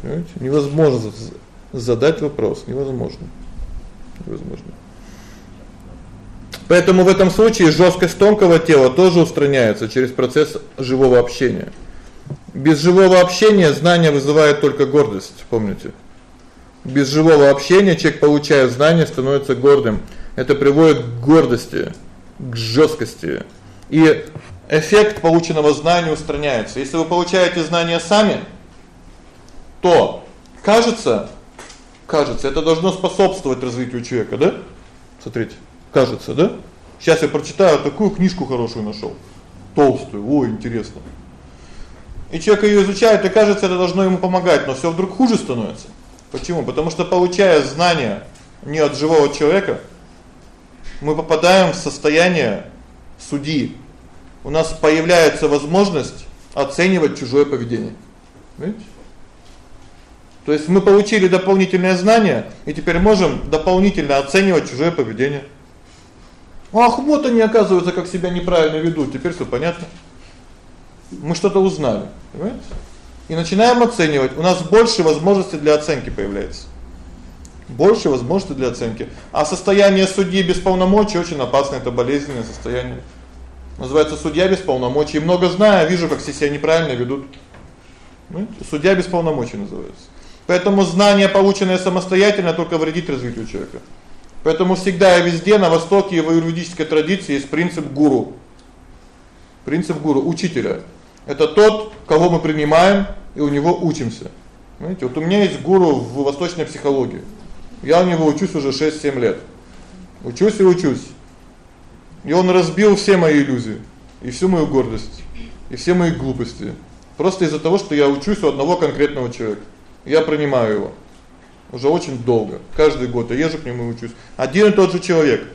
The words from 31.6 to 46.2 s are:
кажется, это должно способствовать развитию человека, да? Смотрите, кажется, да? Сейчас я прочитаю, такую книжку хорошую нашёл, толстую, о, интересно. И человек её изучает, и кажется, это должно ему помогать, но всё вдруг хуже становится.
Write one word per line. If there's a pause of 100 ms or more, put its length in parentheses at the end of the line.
кажется,
это
должно
способствовать
развитию
человека,
да? (680)
Смотрите, (400)
кажется,
да? (460)
Сейчас
я
прочитаю,
такую
книжку
хорошую
нашёл, (600)
толстую,
о,
интересно. (1300)
И
человек
её
изучает,
и
кажется,
это
должно
ему
помогать,
но
всё
вдруг
хуже
становится. (440)